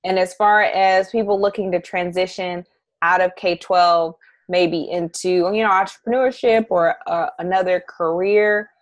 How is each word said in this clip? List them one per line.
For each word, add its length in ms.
and 160
as 160
far 280
as 480
people 300
looking 300
to 100
transition 840
out 180
of 160
K 200
twelve, 600
maybe 420
into, 380
you 340
know, 80
entrepreneurship 1000
or, 260
uh, 220
another 500
career 800